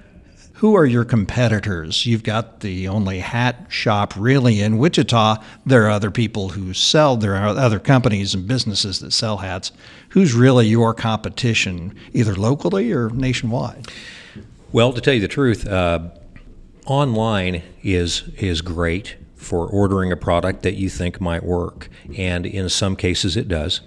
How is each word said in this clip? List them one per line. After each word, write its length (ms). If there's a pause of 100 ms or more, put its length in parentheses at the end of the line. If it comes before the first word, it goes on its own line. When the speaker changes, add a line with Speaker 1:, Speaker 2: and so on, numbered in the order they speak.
(540)
Speaker 1:
Who 220
are 100
your 180
competitors? 1000
You've 180
got 360
the 280
only 320
hat 480
shop 480
really 460
in 160
Wichita. 680 (220)
There 220
are 20
other 220
people 380
who 240
sell, 440
there 180
are 120
other 320
companies 560
and 120
businesses 520
that 120
sell 260
hats. 340 (380)
Who's 240
really 340
your 260
competition, 1000 (180)
either 220
locally 580
or 160
nationwide? 800 (840)
Speaker 2:
Well, 220
to 80
tell 140
you 40
the 80
truth, 400
uh, 420 (760)
online 800 (180)
is, 560
is 240
great 540 (200)
for 320
ordering 440
a 40
product 460
that 140
you 120
think 320
might 240
work, 460 (260)
and 300
in 240
some 260
cases 400
it 120
does. 400